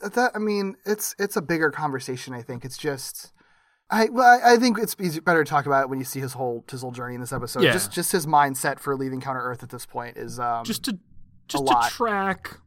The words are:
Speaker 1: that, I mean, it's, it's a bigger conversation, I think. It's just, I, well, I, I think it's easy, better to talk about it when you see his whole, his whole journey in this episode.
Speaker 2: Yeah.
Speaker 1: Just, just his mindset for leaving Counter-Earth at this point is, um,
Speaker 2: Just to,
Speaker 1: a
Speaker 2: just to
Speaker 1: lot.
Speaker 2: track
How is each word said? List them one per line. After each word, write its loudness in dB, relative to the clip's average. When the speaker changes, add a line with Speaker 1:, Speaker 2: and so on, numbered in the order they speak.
Speaker 1:
that, 2
I -4
mean, -2
it's, -4
it's -4
a 0
bigger 0
conversation, -6
I -12
think. -12
It's -12
just, -8
I, 4
well, 8
I, 10
I 10
think 4
it's -4
easy, -2
better 4
to -2
talk 2
about 4
it -8
when -4
you -6
see -8
his -6
whole, -6
his -10
whole -8
journey -10
in -10
this -8
episode. 0
Speaker 2:
Yeah. 8
Speaker 1:
Just, 0
just -2
his 0
mindset 2
for -2
leaving -4
Counter-Earth -6
at -16
this -12
point -10
is, -10
um, -2
Speaker 2:
Just -6
to, -2
Speaker 1:
a -4
Speaker 2:
just -2
to 4
Speaker 1:
lot. 4
Speaker 2:
track -2